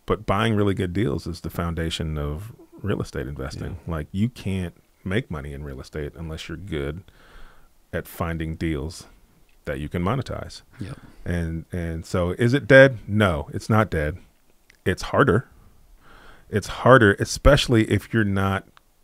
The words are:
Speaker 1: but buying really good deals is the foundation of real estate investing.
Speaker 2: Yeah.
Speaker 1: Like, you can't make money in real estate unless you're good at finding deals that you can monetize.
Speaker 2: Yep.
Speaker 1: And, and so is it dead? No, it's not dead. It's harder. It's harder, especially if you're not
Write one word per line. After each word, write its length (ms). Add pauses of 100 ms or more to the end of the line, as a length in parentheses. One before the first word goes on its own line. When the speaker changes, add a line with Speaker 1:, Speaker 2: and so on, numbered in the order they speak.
Speaker 1:
but 220
buying 300
really 180
good 180
deals 360
is 140
the 80
foundation 680
of 340 (300)
real 180
estate 280
investing. 580
Speaker 2:
Yeah. 80
Speaker 1:
Like, 160
you 180
can't 460 (300)
make 260
money 220
in 100
real 180
estate 360
unless 320
you're 80
good 480 (880)
at 160
finding 480
deals 500 (580)
that 140
you 100
can 140
monetize. 600 (180)
Speaker 2:
Yep. 180 (260)
Speaker 1:
And, 460
and 340
so 280
is 200
it 140
dead? 400
No, 480
it's 160
not 200
dead. 280 (680)
It's 180
harder. 440 (1040)
It's 160
harder, 540
especially 680
if 240
you're 120
not 420 (380)